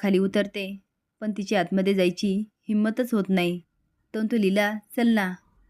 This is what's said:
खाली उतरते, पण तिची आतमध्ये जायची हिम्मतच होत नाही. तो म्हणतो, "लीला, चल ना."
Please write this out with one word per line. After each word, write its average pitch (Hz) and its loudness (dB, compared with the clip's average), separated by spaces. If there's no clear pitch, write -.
खाली 196 2
उतरते, 196 -2
पण 214 -6
तिची 202 -4
आतमध्ये 190 2
जायची 190 0
हिम्मतच 220 0
होत 208 2
नाही. 175 0
तो 220 -6
म्हणतो, 220 -2
"लीला, 208 2
चल 233 2
ना." 202 2